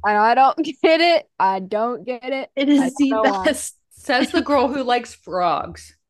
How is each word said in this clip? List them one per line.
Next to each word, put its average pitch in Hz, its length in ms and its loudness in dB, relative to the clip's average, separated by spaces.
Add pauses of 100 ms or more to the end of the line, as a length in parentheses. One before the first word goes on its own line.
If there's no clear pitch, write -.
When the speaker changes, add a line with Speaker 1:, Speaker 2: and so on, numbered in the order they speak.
Speaker 1:
And 208 140 2
I 220 160 4
don't 262 220 4
<laughs> 302 260 -6
get 320 180 4
it. 339 260 2 (120)
I 190 220 0
don't 208 440 -6
get 240 200 -10
it. 269 300 -8
Speaker 2:
It 277 140 -2
is 294 120 4
Speaker 1:
I 262 80 2
don't 262 100 -8
Speaker 2:
the 285 120 2
Speaker 1:
know 220 120 0
why. - 240 0
Speaker 2:
best. - 300 -4 (160)
Speaker 3:
Says 262 380 -2
the 339 120 0
girl 277 260 0
who 269 140 -4
likes 240 320 -2
frogs. - 800 -6 (160)